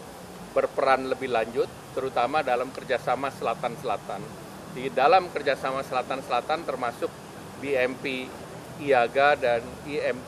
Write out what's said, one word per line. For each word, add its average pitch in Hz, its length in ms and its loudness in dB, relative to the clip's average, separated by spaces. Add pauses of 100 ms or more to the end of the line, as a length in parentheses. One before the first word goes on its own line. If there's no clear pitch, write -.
(560)
berperan 135 480 4
lebih 131 240 -2
lanjut, 117 400 0 (240)
terutama 139 480 0
dalam 127 320 0
kerjasama 131 560 -2
selatan-selatan. 113 960 -4 (480)
Di 131 160 -6
dalam 180 400 6
kerjasama 135 560 0
selatan-selatan 131 800 -2
termasuk 127 480 -2 (480)
B 139 160 0
M 127 240 4
P 131 240 -4 (560)
iaga 139 560 6
dan 120 240 4 (240)
I 147 160 -4
M 127 160 0 (100)